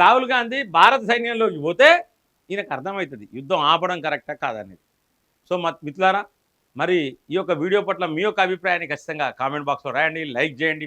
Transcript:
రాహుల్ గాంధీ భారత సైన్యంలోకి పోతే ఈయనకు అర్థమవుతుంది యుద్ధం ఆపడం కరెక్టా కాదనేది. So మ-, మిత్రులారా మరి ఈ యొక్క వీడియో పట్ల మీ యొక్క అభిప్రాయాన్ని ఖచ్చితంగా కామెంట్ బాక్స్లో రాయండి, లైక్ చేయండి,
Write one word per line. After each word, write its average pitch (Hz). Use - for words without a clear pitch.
రాహుల్ 247
గాంధీ 247
భారత 220
సైన్యంలోకి 226
పోతే 175
ఈయనకు 202
అర్థమవుతుంది 139
యుద్ధం 139
ఆపడం 175
కరెక్టా 147
కాదనేది. 104
So 180
మ-, 160
మిత్రులారా 185
మరి 180
ఈ 156
యొక్క 185
వీడియో 196
పట్ల 185
మీ 160
యొక్క 208
అభిప్రాయాన్ని 175
ఖచ్చితంగా 147
కామెంట్ 143
బాక్స్లో 139
రాయండి, 160
లైక్ 143
చేయండి, 156